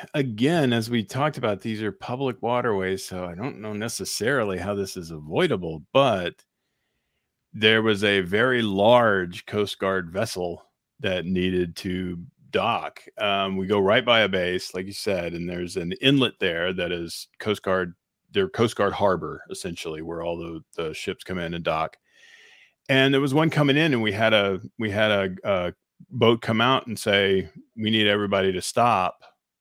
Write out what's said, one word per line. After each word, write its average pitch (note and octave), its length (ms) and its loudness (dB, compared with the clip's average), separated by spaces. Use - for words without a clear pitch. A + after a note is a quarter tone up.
again, C3+ 600 2
as A2+ 160 0
we A#2+ 140 0
talked C#3+ 340 -2
about, G#2+ 240 -2
these A2 220 -6
are G#2 80 -2
public B2 500 -6
waterways, G#2 640 0
so F#2 200 -8
I E2+ 100 -10
don't A2 240 -8
know G#2+ 140 -10
necessarily G#2 840 -2
how F#2 160 -4
this G2 240 -6
is E2 140 -12
avoidable, E2 720 -2
but G#2 500 0
there A2 300 4
was G#2+ 200 2
a G2+ 180 4
very A#2 400 0
large G2+ 840 4
Coast G#2 340 -4
Guard F#2+ 320 -2
vessel F2+ 520 -6
that F2+ 240 -2
needed F2+ 520 0
to F2+ 460 -6
dock. F#3 500 -2
Um, G2 380 0
we F#2+ 100 -4
go G#2 120 2
right G#2 240 4
by A#2 180 4
a G2+ 80 4
base, F2+ 440 -2
like F#2+ 140 -6
you G2+ 60 -14
said, F2 400 -4
and E2+ 140 -6
there's F2 300 -6
an F2 140 -4
inlet C3+ 380 2
there F2+ 340 0
that F2+ 180 -4
is E2+ 360 -8
Coast G#2 240 -4
Guard, F#2 320 -2
their G2 180 0
Coast - 260 0
Guard - 180 2
harbor, E2 580 0
essentially, E2 500 -8
where E2 220 -8
all E2+ 140 -4
the, E2+ 240 -10
the D#2+ 180 -6
ships - 300 -8
come F#2 140 -8
in E2+ 160 -4
and E2+ 100 -8
dock. D#2+ 340 -2
And C3+ 240 4
there C3+ 80 4
was C#3 140 0
one D#3+ 160 4
coming C#3+ 260 4
in, D#3 160 2
and A#2 80 2
we G#2+ 100 0
had A2 220 2
a, G2 260 4
we A2 100 -2
had G#2+ 220 2
a, G2 320 0
a F2+ 300 0
boat A#2 320 4
come A2+ 200 0
out A#2+ 260 2
and G#2 100 -8
say, G2 520 2
"We A2 160 -2
need A2 160 4
everybody G2+ 460 2
to F2+ 80 -4
stop A2 600 0